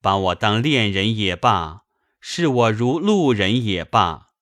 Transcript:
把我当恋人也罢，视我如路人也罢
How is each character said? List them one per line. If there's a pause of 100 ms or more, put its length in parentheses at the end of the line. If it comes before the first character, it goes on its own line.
把
我
当
恋
人
也
罢， (360)
视
我
如
路
人
也
罢 (120)